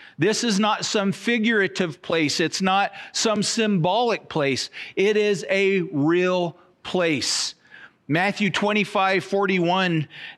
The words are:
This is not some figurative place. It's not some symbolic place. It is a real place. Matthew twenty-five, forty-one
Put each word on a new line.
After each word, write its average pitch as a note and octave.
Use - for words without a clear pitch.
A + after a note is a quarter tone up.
This G#3
is A3
not G#3+
some G3
figurative G#3
place. E3
It's E3
not F#3+
some G#3+
symbolic G#3
place. C#3
It G3+
is G#3
a G3
real F3
place. -
Matthew F#3+
twenty-five, G3
forty-one F#3